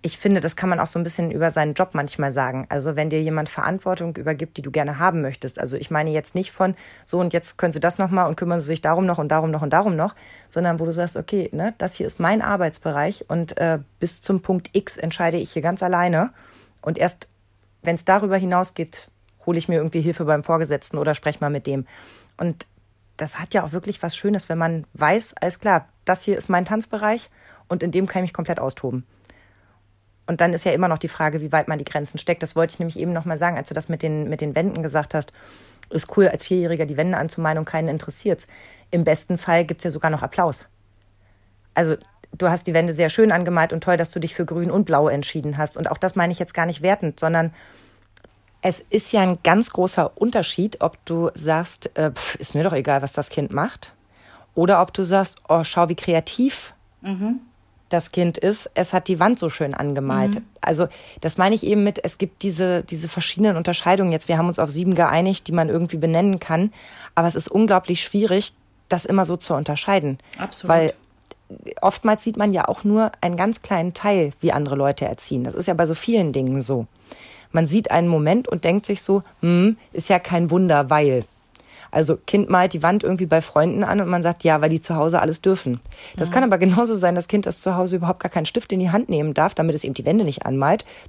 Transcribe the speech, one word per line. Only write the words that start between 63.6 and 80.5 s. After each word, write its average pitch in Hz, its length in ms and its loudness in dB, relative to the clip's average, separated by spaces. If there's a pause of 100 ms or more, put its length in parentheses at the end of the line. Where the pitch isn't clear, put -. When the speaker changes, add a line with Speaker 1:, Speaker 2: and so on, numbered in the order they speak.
Speaker 1:
Jetzt, 156 160 -2
wir 165 80 2
haben 165 120 2
uns 170 100 -2
auf 147 120 0
sieben 180 240 0
geeinigt, 175 540 2
die 160 40 -2
man 165 180 2
irgendwie 170 260 -2
benennen 165 420 2
kann, 175 340 0 (420)
aber 170 140 4
es 165 60 -2
ist 160 140 -4
unglaublich 202 540 2
schwierig, 202 500 0 (380)
das 175 160 0
immer 196 180 4
so 170 140 -2
zu - 160 -4
unterscheiden. 147 640 0 (200)
Speaker 2:
Absolut. 180 300 -8
Speaker 1:
Weil 165 240 6 (880)
oftmals 214 440 2
sieht 220 120 -4
man 208 160 2
ja - 160 0
auch - 160 -4
nur 214 260 4 (120)
einen 175 140 -2
ganz 202 260 0
kleinen 175 320 -2
Teil, 185 460 2
wie 170 120 2
andere 139 240 0
Leute 139 300 0
erziehen. 131 380 -4
Das 123 100 -6
ist 175 120 -2
ja 180 80 0
bei 165 120 2
so 160 80 0
vielen 190 380 0
Dingen 131 280 0
so. 123 260 -2 (640)
Man 165 140 2
sieht 202 240 0
einen 170 160 4
Moment 170 400 2
und - 160 -4
denkt 185 240 0
sich 202 160 -4
so, 196 220 2 (160)
„Hm, 175 360 4 (160)
ist - 160 -2
ja 175 120 4
kein 170 300 0